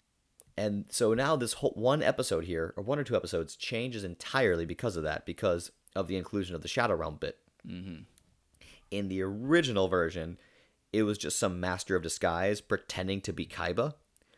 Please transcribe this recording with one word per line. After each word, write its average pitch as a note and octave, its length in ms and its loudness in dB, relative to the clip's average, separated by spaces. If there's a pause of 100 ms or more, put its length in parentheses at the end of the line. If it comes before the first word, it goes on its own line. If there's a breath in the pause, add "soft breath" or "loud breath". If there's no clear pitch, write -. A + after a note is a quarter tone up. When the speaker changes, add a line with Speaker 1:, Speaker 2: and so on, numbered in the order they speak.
(560)
Speaker 1:
And G2+ 320 -2
so A2 260 4
now C#3 220 2
this A#2+ 180 0
whole - 200 0
one C3 280 4
episode G2 420 2
here, E2 320 -2
or G#2 80 -6
one C#3 140 0
or C#3+ 60 -2
two A#2+ 120 0
episodes, E2+ 400 -2
changes A#2 480 -4
entirely F2+ 600 2
because F2 320 -2
of D#2+ 60 -2
that, D2+ 240 -2
because F2 440 0 (260)
of F#2+ 120 -2
the F#2+ 80 -2
inclusion F2+ 380 -4
of D#2 80 -6
the - 60 -8
Shadow A#2 260 2
Realm D#2+ 220 -4
bit. - 220 -6 (280)
Speaker 2:
Mm-hmm. F2+ 360 -10 (880 loud breath)
Speaker 1:
In G2 180 -2
the F#2+ 140 0
original A2 640 4
version, E2+ 500 0 (540 soft breath)
it G#2+ 100 4
was G#2 160 2
just - 220 -2
some F#2 200 0
master F#2 360 0
of E2 60 2
disguise F2+ 580 0
pretending F#2+ 600 -4
to G2 100 -4
be E2 140 -4
Kaiba F2+ 480 -2 (440 soft breath)